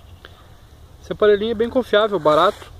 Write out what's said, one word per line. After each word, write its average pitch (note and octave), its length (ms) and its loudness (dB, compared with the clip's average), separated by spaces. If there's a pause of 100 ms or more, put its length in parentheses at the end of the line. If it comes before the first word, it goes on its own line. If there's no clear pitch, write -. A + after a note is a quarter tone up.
(1000)
Esse - 100 -8
aparelhinho G#3 420 2
é - 20 -8
bem A3+ 160 -4
confiável, G#3 480 0
barato. D#3 600 0